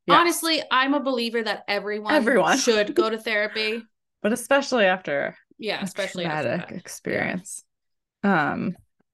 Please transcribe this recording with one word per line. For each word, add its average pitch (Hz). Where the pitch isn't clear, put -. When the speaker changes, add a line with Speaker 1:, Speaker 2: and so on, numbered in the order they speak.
Speaker 1:
Yeah. 285
Speaker 2:
Honestly, 330
I'm 262
a 285
believer 233
that 214
everyone 208
Speaker 1:
Everyone. 233
Speaker 2:
should 214
go 220
to 220
therapy. 214
Speaker 1:
<laughs> -
But 214
especially 254
after 175
Speaker 2:
Yeah, 185
Speaker 1:
a 202
Speaker 2:
especially 185
after 151
Speaker 1:
traumatic -
Speaker 2:
that. -
Speaker 1:
experience. -
Yeah. 170
Um, 175